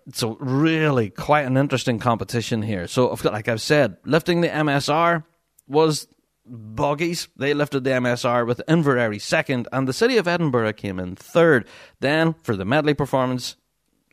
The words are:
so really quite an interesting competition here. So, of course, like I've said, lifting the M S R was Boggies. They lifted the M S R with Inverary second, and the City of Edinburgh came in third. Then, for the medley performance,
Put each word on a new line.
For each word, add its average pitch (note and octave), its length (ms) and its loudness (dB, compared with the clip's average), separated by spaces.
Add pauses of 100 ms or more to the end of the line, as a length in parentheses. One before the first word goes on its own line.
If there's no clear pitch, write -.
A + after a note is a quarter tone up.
(120)
so A2+ 280 -4
really C#3+ 680 2
quite D3+ 360 0
an C3 100 0
interesting C3 440 0
competition A2+ 600 -2
here. G2+ 260 -4
So, B2+ 180 2
of A2 160 -4
course, D#3+ 100 0
like G#2+ 140 -6
I've A2+ 160 -2
said, C#3 420 2
lifting E3+ 360 2
the E3+ 120 0
M D3+ 160 0
S C#3 200 0
R E3 360 2 (440)
was D3+ 400 2 (420)
Boggies. C#3 840 -4
They C#3 160 -2
lifted C#3+ 320 -2
the C3 80 0
M B2+ 140 0
S A#2+ 180 -2
R A#2+ 200 2
with A#2+ 220 -2
Inverary B2+ 520 2
second, C#3+ 520 -2
and C3+ 160 -2
the C3 60 -2
City A#3+ 240 2
of F#3 100 2
Edinburgh C#3+ 460 0
came G2 260 -8
in F#2 160 -8
third. D#3+ 540 2 (320)
Then, D#3+ 420 0
for A2+ 140 -2
the F#2 80 -4
medley D3 300 2
performance, B2+ 640 -2 (560)